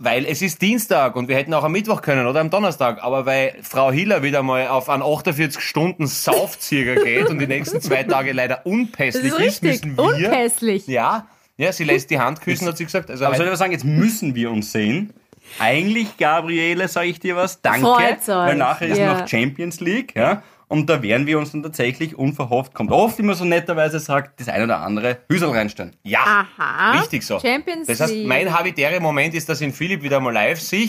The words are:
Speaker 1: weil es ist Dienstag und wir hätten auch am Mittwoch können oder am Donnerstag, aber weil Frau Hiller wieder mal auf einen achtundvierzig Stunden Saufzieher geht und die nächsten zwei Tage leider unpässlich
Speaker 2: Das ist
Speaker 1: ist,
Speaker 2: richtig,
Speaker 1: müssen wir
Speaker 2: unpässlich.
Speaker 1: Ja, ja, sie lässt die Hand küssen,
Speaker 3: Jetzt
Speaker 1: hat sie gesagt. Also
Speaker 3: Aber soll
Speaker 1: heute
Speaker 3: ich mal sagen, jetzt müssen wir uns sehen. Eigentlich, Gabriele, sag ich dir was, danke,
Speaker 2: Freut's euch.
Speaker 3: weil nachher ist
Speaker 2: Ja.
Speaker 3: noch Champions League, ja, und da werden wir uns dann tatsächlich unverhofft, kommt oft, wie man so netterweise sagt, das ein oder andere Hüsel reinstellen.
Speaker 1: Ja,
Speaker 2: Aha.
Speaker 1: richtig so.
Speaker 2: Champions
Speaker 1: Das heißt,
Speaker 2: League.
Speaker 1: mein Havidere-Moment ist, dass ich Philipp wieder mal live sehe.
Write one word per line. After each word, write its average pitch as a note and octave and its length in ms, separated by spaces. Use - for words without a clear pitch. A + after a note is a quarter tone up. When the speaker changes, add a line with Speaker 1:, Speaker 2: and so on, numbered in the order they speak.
Speaker 1:
weil A#2+ 260
es D#3 160
ist F#3 200
Dienstag F#3 520
und B2 140
wir C3 80
hätten C#3+ 180
auch D3 80
am D#3 80
Mittwoch G#3+ 300
können C3+ 260
oder C3+ 140
am D#3+ 80
Donnerstag, D3+ 560
aber C3 220
weil C3+ 340
Frau C3+ 320
Hiller F3+ 300
wieder C#3+ 200
mal C3 260
auf C3 200
einen C#3 140
achtundvierzig D3+ 580
Stunden E3 460
Saufzieher C#3 880
geht A#2+ 240
und D#3 100
die C#3 80
nächsten C#3 360
zwei C3+ 200
Tage C3+ 300
leider B2+ 320
unpässlich A3+ 680
Speaker 2:
Das D#4+ 80
ist G4+ 80
Speaker 1:
ist, - 160
Speaker 2:
richtig, C4+ 220
Speaker 1:
müssen C#3+ 140
wir A#3 280
Speaker 2:
unpässlich. A#3 600
Speaker 1:
Ja, C3 400
ja, E3 120
sie F3+ 140
lässt D3 240
die D3 100
Hand C3 220
küssen, F3 240
Speaker 3:
Jetzt F3 60
Speaker 1:
hat E3 80
sie E3+ 80
gesagt. F3+ 240
Also B2+ 160
Speaker 3:
Aber C#3+ 80
soll D#3+ 100
Speaker 1:
heute F#3 80
Speaker 3:
ich - 0
mal F3+ 60
sagen, F#3 140
jetzt C3 120
müssen D#3 500
wir A#2 160
uns G#2+ 220
sehen. A#2+ 400
Eigentlich, F#3+ 580
Gabriele, E3 720
sag F3 160
ich F3 160
dir F3+ 160
was, F3+ 240
danke, G#3 200
Speaker 2:
Freut's A#3+ 480
euch. G3+ 80
Speaker 3:
weil F3 200
nachher D3+ 320
ist G3+ 100
Speaker 2:
Ja. F#3+ 220
Speaker 3:
noch F3+ 80
Champions C#3 520
League, G#3 360
ja, D#3 260
und D3 200
da D3+ 140
werden A#2 240
wir D#3 120
uns D3 140
dann D3+ 100
tatsächlich D#3 540
unverhofft, C3+ 560
kommt G#2 200
oft, G#3+ 260
wie A#3 40
man G3+ 120
so F3 100
netterweise E3 560
sagt, C#3 400
das A#2+ 80
ein G2 140
oder A2+ 180
andere G#2+ 380
Hüsel E3 220
reinstellen. G#2 520
Speaker 1:
Ja, G3+ 440
Speaker 2:
Aha. G3+ 440
Speaker 1:
richtig F#4+ 240
so. G3 160
Speaker 2:
Champions D4+ 480
Speaker 1:
Das A#3 120
heißt, A3 140
Speaker 2:
League. G#3+ 120
Speaker 1:
mein E3+ 300
Havidere-Moment D#3+ 800
ist, D#3+ 160
dass D3 100
ich C#3+ 140
Philipp E3+ 280
wieder C#3 180
mal B2+ 120
live A#2 280
sehe. G#3+ 280